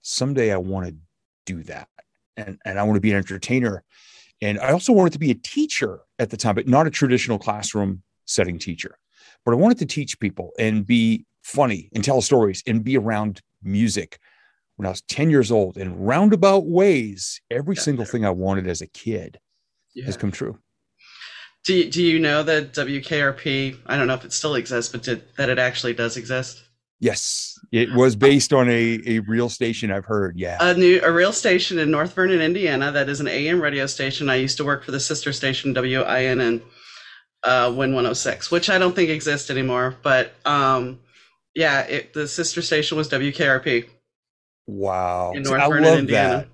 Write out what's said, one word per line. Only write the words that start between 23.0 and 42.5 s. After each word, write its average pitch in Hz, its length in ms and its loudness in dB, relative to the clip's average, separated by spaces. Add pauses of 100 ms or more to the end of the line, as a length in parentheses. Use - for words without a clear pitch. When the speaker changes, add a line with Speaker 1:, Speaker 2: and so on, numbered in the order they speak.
Speaker 2:
K 151 180 -2
R 139 140 2
P, 135 500 -4
I 139 140 -2
don't 127 80 2
know 131 80 0
if 123 100 -8
it - 80 -12
still 151 220 -4
exists, 120 360 -4
but 120 120 -10
did, 120 200 -6 (140)
that 135 140 -2
it 127 80 0
actually 127 340 -2
does 117 240 -4
exist? 127 460 -8 (360)
Speaker 1:
Yes, - 640 -4 (120)
it 117 200 2
was 127 240 6
based 139 380 6
on 123 160 4
a, 117 360 2
a 113 120 2
real 110 320 0
station, 113 400 -4
I've 98 160 -4
heard, 98 320 -2
yeah. 87 240 -4
Speaker 2:
A 180 100 4
new, 180 300 6
a 165 100 4
real 180 180 4
station 185 480 0
in 156 120 0
North 151 240 0
Vernon, 185 260 2
Indiana, 160 520 0
that 139 180 0
is 143 100 -4
an 143 80 -4
A 139 200 -2
M 175 120 2
radio 143 240 -2
station. 139 460 -4
I 131 60 2
used 135 200 -2
to 147 80 -4
work 139 180 -2
for 135 100 -10
the 139 60 -4
sister 147 320 -4
station, 135 440 -4
W 127 260 -2
I 127 240 0
N 131 160 0
N, 117 220 0 (840)
uh, 123 320 2
Win 135 180 0
one 123 120 0
oh 117 80 -2
six, - 360 -6
which 170 200 0
I 190 80 4
don't 180 180 2
think 170 140 2
exists 147 400 -4
anymore, 127 520 -2
but, 127 300 2 (140)
um, 131 540 0 (540)
yeah, 147 280 2
it, - 320 -8
the 151 120 -6
sister 170 360 -6